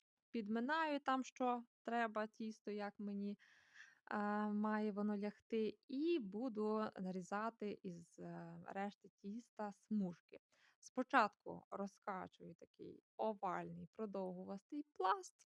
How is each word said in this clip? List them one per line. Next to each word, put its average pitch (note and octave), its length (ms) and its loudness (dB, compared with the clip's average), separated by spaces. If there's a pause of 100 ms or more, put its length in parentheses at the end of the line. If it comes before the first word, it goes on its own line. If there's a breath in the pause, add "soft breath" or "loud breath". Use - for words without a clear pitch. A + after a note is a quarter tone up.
(300)
підминаю C4+ 720 2
там, C4 240 2
що B3 400 0 (200)
треба, A3 420 2
тісто, A3 440 -8
як G#3 280 -4
мені, G3+ 400 -4 (720 loud breath)
е, - 60 2 (360)
має G#3+ 400 4
воно G#3 240 2
лягти, G#3 640 0 (100)
і D#4+ 300 4
буду G#3+ 680 2 (140)
нарізати G3+ 840 -2
із, E3+ 360 -10
е, E3+ 360 -10 (120)
решти G3 420 -4 (140)
тіста G#3 500 -6 (160)
смужки. F#3+ 520 -2 (380 soft breath)
Спочатку G#3 920 2
розкачую F#3 840 -8
такий - 480 -16 (140)
овальний F3 800 -2
продовгувастий G3 880 -6 (120)
пласт, F#4+ 380 2 (160)